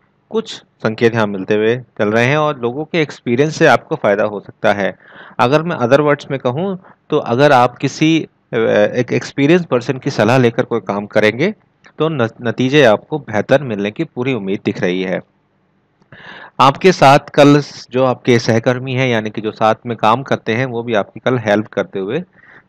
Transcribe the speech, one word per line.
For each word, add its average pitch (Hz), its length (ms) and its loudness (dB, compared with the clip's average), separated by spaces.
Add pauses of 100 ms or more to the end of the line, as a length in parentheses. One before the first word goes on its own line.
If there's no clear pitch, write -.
(300)
कुछ 220 260 -6
संकेत - 580 -4
यहाँ 113 140 0
मिलते 98 260 -6
हुए 110 240 0
चल 110 340 -4
रहे 117 140 2
हैं 139 120 0
और 151 220 -2
लोगों 123 260 -6
के 170 160 -4
एक्सपीरियंस 147 540 -2
से 160 120 4
आपको - 280 2
फ़ायदा 104 280 0
हो 104 160 -4
सकता - 340 -2
है। 98 240 -4 (420)
अगर 139 240 2
मैं 170 120 -6
other 123 240 2
words 147 320 -2
में 135 80 -6
कहूँ, 175 400 -6 (300)
तो 156 80 -2
अगर 139 340 2
आप 123 260 2
किसी, 156 500 -2 (260)
अ, - 20 -4 (400)
एक 120 180 -2
एक्सपीरियंस 147 520 0
पर्सन 131 320 -4
की 135 120 -8
सलाह 117 280 2
लेकर 120 260 2
कोई 117 160 -4
काम 104 260 -6
करेंगे, 110 500 0 (440)
तो 156 100 -2
न-, 127 200 -2 (120)
नतीजे 127 420 2
आपको 110 360 2
बेहतर 127 440 -2
मिलने 104 280 -6
की - 120 -8
पूरी 131 300 -6
उम्मीद 101 320 -6
दिख 101 160 -6
रही 92 220 -2
है। 90 160 -4 (1400)
आपके 139 320 4
साथ 143 280 6
कल 143 420 4 (300)
जो 127 140 0
आपके 120 340 0
सहकर्मी 127 540 -2
हैं, 127 140 -2
यानी 110 220 -2
कि 104 120 -10
जो 104 100 -6
साथ 110 240 0 (100)
में 120 120 -8
काम 117 260 0
करते 117 300 -4
हैं, 127 120 -2
वो 117 180 -6
भी 120 100 -6
आपकी 98 260 -4
कल 127 180 -2
हेल्प 107 300 0
करते 98 320 -6
हुए 113 240 -6 (460)